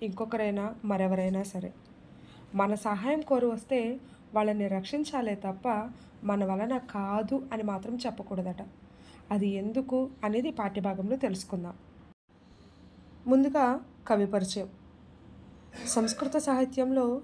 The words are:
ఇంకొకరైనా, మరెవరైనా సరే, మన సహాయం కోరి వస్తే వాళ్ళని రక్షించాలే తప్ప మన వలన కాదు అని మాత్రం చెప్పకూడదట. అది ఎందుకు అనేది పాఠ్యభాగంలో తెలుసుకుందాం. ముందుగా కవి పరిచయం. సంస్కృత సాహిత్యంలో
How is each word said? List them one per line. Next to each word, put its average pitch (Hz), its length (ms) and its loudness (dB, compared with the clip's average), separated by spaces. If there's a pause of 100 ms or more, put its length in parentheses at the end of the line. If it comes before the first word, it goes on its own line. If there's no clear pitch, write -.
ఇంకొకరైనా, 214 720 -2 (100)
మరెవరైనా 190 580 2
సరే, 185 300 -8 (840)
మన 202 200 4
సహాయం 220 460 0
కోరి 247 240 2
వస్తే 240 540 0 (340)
వాళ్ళని 214 340 2
రక్షించాలే 220 680 -2
తప్ప 208 540 -2 (340)
మన 202 220 2
వలన 214 320 0
కాదు 220 760 -2
అని 220 100 -2
మాత్రం 208 420 -4
చెప్పకూడదట. 190 600 -6 (680)
అది 208 160 2
ఎందుకు 254 640 0 (140)
అనేది 226 280 0
పాఠ్యభాగంలో 196 640 -2
తెలుసుకుందాం. 190 580 -4 (1500)
ముందుగా 269 520 6 (280)
కవి 202 200 4
పరిచయం. 196 420 -2 (1160)
సంస్కృత 247 500 0
సాహిత్యంలో 262 880 2